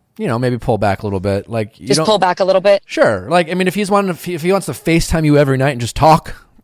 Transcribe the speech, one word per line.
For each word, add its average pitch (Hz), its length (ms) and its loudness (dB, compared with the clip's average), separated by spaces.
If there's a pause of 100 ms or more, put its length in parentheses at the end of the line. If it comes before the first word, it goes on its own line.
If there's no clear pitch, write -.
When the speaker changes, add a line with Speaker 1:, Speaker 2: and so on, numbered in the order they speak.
(180)
Speaker 1:
you 220 100 -6
know, 117 100 -2
maybe 123 200 -2
pull 113 200 0
back 98 260 -2
a - 20 -6
little 98 160 -4
bit. 98 280 -2
Like, 110 300 -6
you 90 80 -12
Speaker 2:
Just 143 100 0
Speaker 1:
don't 160 80 -2
Speaker 2:
pull 208 140 2
back 180 220 0
a - 40 0
little 190 160 2
bit? 202 240 2
Speaker 1:
Sure. 117 440 0
Like, 170 200 0
I 170 40 -6
mean, 185 140 0
if 175 80 -2
he's 202 140 -2
wanting 196 260 0
to, 175 180 -10
if 160 80 -8
he 175 100 0
wants 190 140 0
to 151 80 -6
FaceTime 165 520 0
you 147 120 4
every 139 200 2
night 131 140 0
and 120 100 -8
just 117 140 -6
talk, 156 400 2 (280)